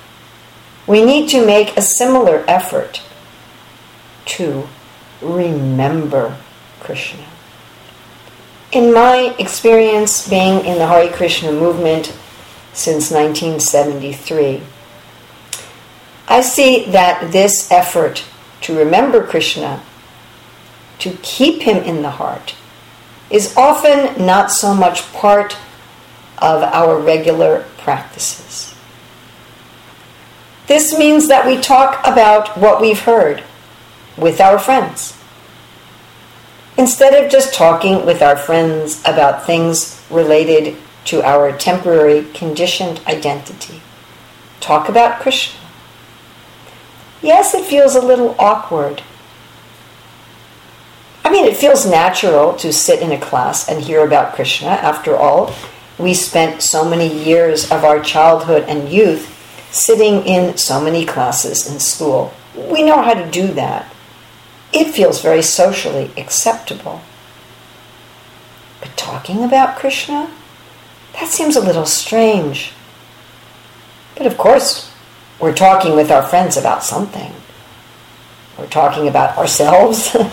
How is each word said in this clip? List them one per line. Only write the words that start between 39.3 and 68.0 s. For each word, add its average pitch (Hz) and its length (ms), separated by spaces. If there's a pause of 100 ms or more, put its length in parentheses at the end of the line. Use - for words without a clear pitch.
things 165 640
related 156 680 (280)
to 160 180
our 143 340
temporary 165 760
conditioned 175 720
identity, 151 760 (800)
talk 151 300
about 233 320
Krishna. - 380 (1600)
Yes, 349 320
it 370 120
feels 285 300
a 247 100
little 247 340
awkward. 156 640 (2250)
I 311 60
mean, 359 140
it 208 120
feels 277 280
natural 175 720
to 160 140
sit - 300
in 165 100
a 139 80
class - 480
and 156 160
hear 156 220
about - 300
Krishna. 147 340
After 151 480
all, 147 360 (440)
we 180 160
spent 160 480
so 160 280
many 165 220 (140)
years 160 460
of 156 120
our 151 160
childhood 160 720
and 143 180
youth 175 480 (340)
sitting 208 560
in 180 320
so 135 220
many 160 260
classes 127 640
in 143 100
school. 139 540 (220)
We 311 280
know 302 180
how 233 120
to 170 160
do 185 200
that. - 440 (800)
It 311 220
feels 180 280
very 160 200
socially 160 720
acceptable. - 840 (1800)